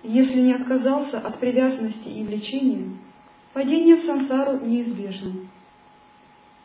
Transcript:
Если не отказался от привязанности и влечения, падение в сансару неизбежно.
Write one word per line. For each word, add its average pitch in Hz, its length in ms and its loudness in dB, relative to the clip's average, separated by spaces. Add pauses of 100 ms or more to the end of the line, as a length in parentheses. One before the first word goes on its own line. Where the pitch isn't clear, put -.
Если 254 360 2
не 254 120 6
отказался 254 680 -2
от - 180 -10
привязанности 247 720 -2
и 214 160 -8
влечения, 214 640 -2 (640)
падение 320 440 6
в - 80 -4
сансару 269 640 0
неизбежно. 196 800 -4 (1160)